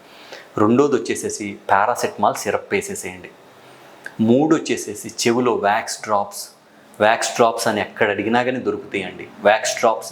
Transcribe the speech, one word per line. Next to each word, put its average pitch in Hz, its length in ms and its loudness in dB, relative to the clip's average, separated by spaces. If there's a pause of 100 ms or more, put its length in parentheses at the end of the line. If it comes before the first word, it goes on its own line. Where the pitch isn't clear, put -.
(600)
రెండోది 123 360 4
వచ్చేసేసి 107 500 -6 (220)
పారాసెటమాల్ 110 720 0
సిరప్ 101 320 -4
వేసేసేయండి. 92 560 -6 (960)
మూడు 143 300 4
వచ్చేసేసి 107 520 -6 (120)
చెవిలో 120 320 2 (120)
వ్యాక్స్ 107 400 0
డ్రాప్స్, 101 380 -2 (600)
వ్యాక్స్ 113 340 2
డ్రాప్స్ 117 340 2
అని 104 140 -2
ఎక్కడ - 300 0
అడిగినా 110 320 0
కానీ 127 200 -2
దొరుకుతాయండి. 95 580 -6 (220)
వ్యాక్స్ 107 320 4
డ్రాప్స్ 113 320 0